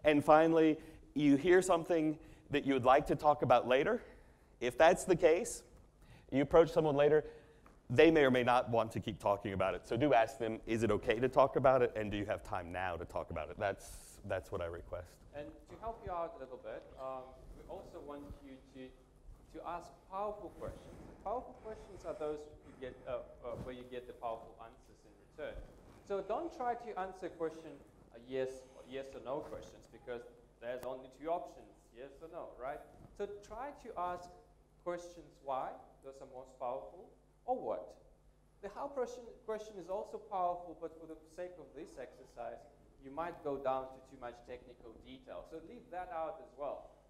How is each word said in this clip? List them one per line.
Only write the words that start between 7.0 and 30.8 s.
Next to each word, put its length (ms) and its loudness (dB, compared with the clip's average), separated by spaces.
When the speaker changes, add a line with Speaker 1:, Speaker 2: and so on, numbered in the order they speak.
Speaker 1:
they 220 10
may 140 8
or 80 8
may 100 4
not 280 4
want 200 2
to 80 -6
keep 220 -6
talking 320 0
about 240 0
it. 100 -12
So 100 -2
do 180 4
ask 220 4
them, 300 -4
"Is 160 0
it 80 2
okay 300 2
to 80 2
talk 260 4
about 260 4
it? 140 2
And 160 -4
do 80 -2
you 80 -4
have 160 -4
time 300 -8
now 240 -4
to 80 -8
talk 260 -8
about 200 -8
it?" 60 -12
That's, 680 -6
that's 260 -6
what 100 -6
I 60 -4
request. 480 -12
Speaker 2:
And 140 -12
to 340 -20
help 240 -12
you 60 -10
out 280 -8
a 20 -18
little 180 -14
bit, 240 -12
um, 220 -10
we 140 -20
also 340 -16
want 200 -14
you 100 -18
to, 140 -16
to 120 -14
ask 240 -12
powerful 480 -8
questions. 240 -10
Powerful 400 -6
questions 420 -16
are 140 -6
those 220 -4
you 140 -20
get, 160 -12
uh, 160 -6
uh, 160 -6
where 140 -10
you 160 -16
get 160 -10
the 60 -16
powerful 440 -8
answers 460 -20
in 80 -20
return. 180 -8
So 140 -2
don't 340 -6
try 200 -2
to 240 -10
answer 280 -8
a 40 -8
question, 400 -8
a 40 -18
yes, 200 -2
yes 260 -10
or 100 -12
no 160 -4
questions, 420 -14
because 300 -12
there's 240 -8